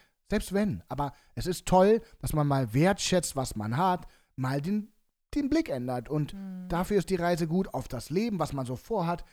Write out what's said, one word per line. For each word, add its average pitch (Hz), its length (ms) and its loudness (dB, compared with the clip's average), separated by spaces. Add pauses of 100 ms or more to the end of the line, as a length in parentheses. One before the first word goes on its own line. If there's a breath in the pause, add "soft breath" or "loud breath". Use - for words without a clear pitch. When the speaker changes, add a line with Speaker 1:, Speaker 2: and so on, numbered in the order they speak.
(300 soft breath)
Speaker 1:
Selbst 208 220 -2
wenn, 190 360 0
aber 139 240 -4 (220 soft breath)
es 113 120 -6
ist 180 200 -4
toll, 202 360 6 (160 loud breath)
dass - 140 -4
man 151 140 2
mal 135 280 0
wertschätzt, 180 600 2
was 127 200 -4
man 107 200 -2
hat, 180 300 0 (300 soft breath)
mal 131 240 -2
den, 202 320 -4 (420)
den 285 140 0
Blick 320 220 2
ändert 123 380 -4
und 151 260 -2
Speaker 2:
Mhm. 185 340 -10
Speaker 1:
dafür 185 300 0
ist 175 120 0
die 185 60 2
Reise 170 320 0
gut 185 240 0
auf 127 160 -6
das 120 220 -8
Leben, 202 280 0
was 143 140 -2
man 135 140 -4
so 131 100 -6
vorhat. 175 560 -4